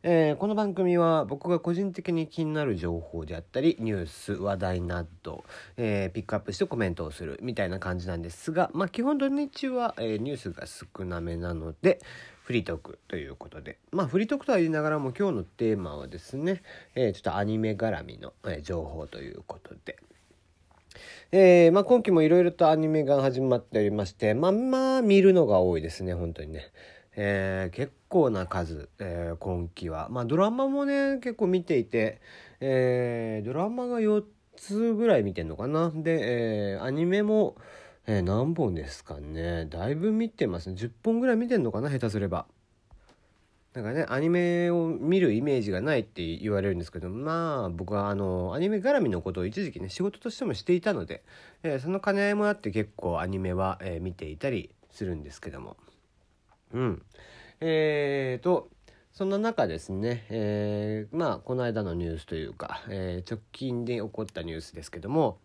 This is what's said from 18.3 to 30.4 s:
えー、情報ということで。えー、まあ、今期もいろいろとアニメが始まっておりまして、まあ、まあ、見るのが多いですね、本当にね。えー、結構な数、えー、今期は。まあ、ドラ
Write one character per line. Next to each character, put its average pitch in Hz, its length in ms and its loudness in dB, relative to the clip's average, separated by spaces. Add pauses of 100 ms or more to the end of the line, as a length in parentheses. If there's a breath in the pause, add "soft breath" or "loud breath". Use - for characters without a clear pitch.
え 78 140 -6
ー、 - 20 -12
情 82 240 -6
報 73 200 -10
と 53 140 -16
い 65 140 -12
う - 120 -18
こ - 160 -14
と - 220 -20
で。 - 140 -14 (1400 loud breath)
え 180 360 12
ー、 - 40 8
ま 202 80 8
あ、 - 20 0
今 247 180 6
期 202 100 2
も 165 100 8
い 156 80 6
ろ 175 100 8
い 180 60 6
ろ 175 60 2
と 170 180 6
ア 160 80 6
ニ 156 100 2
メ 156 160 4
が 139 180 4
始 131 200 2
ま 127 160 4
っ - 20 0
て 113 200 -2
お 104 40 4
り 101 80 2
ま 104 140 0
し - 80 -12
て、 107 200 2
ま 151 140 2
あ、 190 60 6
ま 262 460 2
あ、 - 20 2
見 196 200 8
る 190 120 10
の 170 120 8
が 101 140 6
多 90 180 4
い 78 40 -2
で 82 80 -6
す 92 160 -8
ね、 90 80 -2
本 85 200 -4
当 78 120 -10
に 78 80 -10
ね。 - 180 -12 (500 loud breath)
え 95 520 0
ー、 - 20 -16
結 131 160 -4 (160)
構 160 220 4
な 92 180 -2
数、 82 400 -6 (100)
え 87 360 -6
ー、 - 40 -6
今 87 300 -4
期 85 220 -10
は。 78 200 -6
ま 123 120 -4
あ、 117 40 -4
ド 143 120 0
ラ 202 120 6